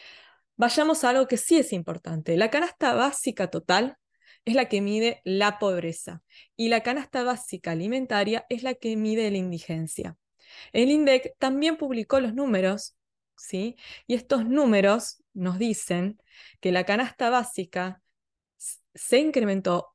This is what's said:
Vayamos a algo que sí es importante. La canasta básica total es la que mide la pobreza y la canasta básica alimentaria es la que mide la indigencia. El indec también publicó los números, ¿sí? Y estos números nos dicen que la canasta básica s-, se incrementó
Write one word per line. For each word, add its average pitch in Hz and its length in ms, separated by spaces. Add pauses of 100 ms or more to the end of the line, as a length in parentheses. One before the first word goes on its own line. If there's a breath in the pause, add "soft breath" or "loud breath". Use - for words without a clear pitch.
(560 loud breath)
Vayamos 302 460
a 262 60
algo 262 180
que 254 120
sí - 180
es 294 160
importante. 170 640
La 220 140
canasta 302 420
básica 240 560
total 196 480 (480 soft breath)
es 226 100
la 247 140
que 202 140
mide 220 420
la 208 340
pobreza 175 640 (320 loud breath)
y 226 140
la 226 140
canasta 254 400
básica 240 480
alimentaria 214 800
es 240 120
la 254 120
que 226 200
mide 220 360
la 196 80
indigencia. 170 800 (560 loud breath)
El 247 160
indec 277 480
también 285 400
publicó 262 420
los 233 140
números, 208 640 (380)
¿sí? 208 400 (300 loud breath)
Y 233 80
estos 240 320
números 226 840
nos 185 260
dicen 202 640 (380 loud breath)
que 185 100
la 180 140
canasta 233 460
básica 190 680 (560)
s-, - 220 (160)
se - 240
incrementó 202 760